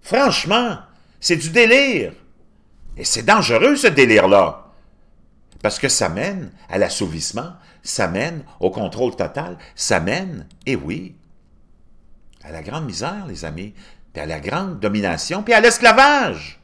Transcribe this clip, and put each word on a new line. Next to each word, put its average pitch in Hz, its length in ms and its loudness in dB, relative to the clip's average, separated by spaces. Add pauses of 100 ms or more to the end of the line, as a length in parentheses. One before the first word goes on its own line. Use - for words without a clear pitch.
Franchement, 220 760 0 (420)
c'est 175 160 0
du 156 140 -6
délire. 233 600 2 (840)
Et - 80 -14
c'est - 200 -4
dangereux, 202 520 4
ce 254 120 2
délire-là. 101 800 6 (960)
Parce - 160 -4
que 139 100 -2
ça 95 200 0
mène 156 420 -8 (180)
à 92 80 -6
l'assouvissement, 98 760 -4 (280)
ça - 260 -4
mène 135 360 -6 (160)
au 92 100 0
contrôle 113 460 -6
total, 147 420 -8 (160)
ça - 260 -2
mène, 113 480 -6 (200)
eh 135 80 -2
oui, 104 400 -10 (1300)
à 76 80 -20
la 80 100 -14
grande 131 240 -10
misère, 160 420 -10
les 85 180 -12
amis, 90 280 -12 (400)
puis 78 80 -10
à 76 60 -10
la 80 120 -8
grande 147 400 -8
domination, 101 640 -4
puis 233 140 2
à 214 40 6
l'esclavage. 226 1040 4